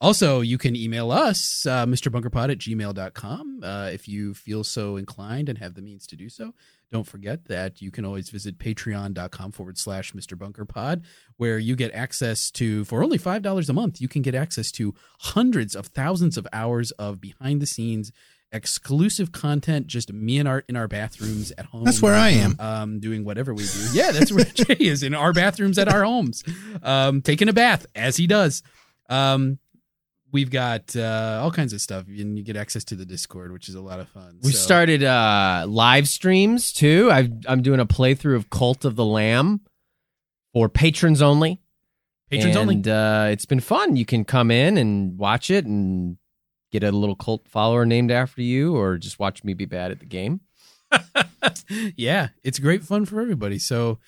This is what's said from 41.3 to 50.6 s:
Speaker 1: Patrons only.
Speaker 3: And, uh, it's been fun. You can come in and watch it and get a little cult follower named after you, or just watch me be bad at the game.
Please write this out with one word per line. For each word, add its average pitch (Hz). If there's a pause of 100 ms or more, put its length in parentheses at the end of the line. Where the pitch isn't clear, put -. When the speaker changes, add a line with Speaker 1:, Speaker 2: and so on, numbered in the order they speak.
Speaker 1:
Patrons 110
only. 104
Speaker 3:
And, 98
uh, 107
it's 104
been 135
fun. 294
You 120
can 113
come 120
in 156
and 101
watch 101
it 190
and 95 (540)
get 104
a 104
little 101
cult 110
follower 117
named 117
after 127
you, 135
or 95
just 95
watch 98
me 101
be 95
bad 90
at 95
the -
game. 104 (500)